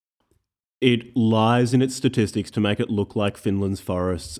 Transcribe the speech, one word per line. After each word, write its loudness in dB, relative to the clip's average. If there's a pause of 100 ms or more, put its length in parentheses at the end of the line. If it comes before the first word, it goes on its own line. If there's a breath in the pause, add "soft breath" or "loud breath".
(800)
It 0
lies 4
in 4
its -2
statistics -2
to -2
make 0
it -4
look -4
like -2
Finland's -4
forests -4